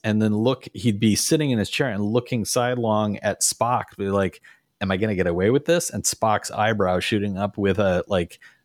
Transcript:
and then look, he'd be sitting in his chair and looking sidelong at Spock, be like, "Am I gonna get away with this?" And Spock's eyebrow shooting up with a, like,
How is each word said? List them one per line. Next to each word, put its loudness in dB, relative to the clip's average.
and 2
then 2
look, 0
he'd -2
be 4
sitting 0
in 2
his -2
chair -2
and -4
looking -2
sidelong 0
at -4
Spock, 0
be -4
like, 0
"Am -2
I 0
gonna 0
get 0
away 2
with 0
this?" 0
And -6
Spock's -2
eyebrow 2
shooting -2
up -4
with 2
a, 2
like, -2